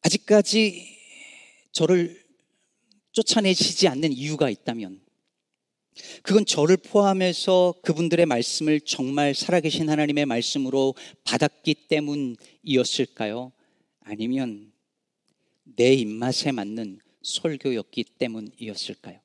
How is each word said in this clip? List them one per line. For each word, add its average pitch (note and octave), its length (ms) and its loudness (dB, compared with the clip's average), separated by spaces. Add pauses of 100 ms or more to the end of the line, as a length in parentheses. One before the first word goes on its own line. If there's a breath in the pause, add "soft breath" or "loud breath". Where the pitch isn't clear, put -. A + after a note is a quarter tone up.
아직까지 G#3 840 2 (840 loud breath)
저를 E3+ 500 0 (880)
쫓아내시지 F#3+ 760 2
않는 D3 240 0
이유가 C#3+ 380 -2
있다면, G2+ 520 -8 (1200 loud breath)
그건 G#3 220 4
저를 D#3+ 320 2
포함해서 F#3 1040 2
그분들의 E3+ 420 2
말씀을 D3+ 560 0
정말 C#3 540 -2
살아계신 D#3+ 540 0
하나님의 D3 360 0
말씀으로 C3+ 720 -2 (280 loud breath)
받았기 - 640 -2
때문이었을까요? B2+ 1600 -4 (480)
아니면 A2 720 -8 (920)
내 B2 300 2
입맛에 A#2+ 580 -2
맞는 G#2+ 480 -8 (220)
설교였기 B2+ 840 -6 (120)
때문이었을까요? A2 1080 -10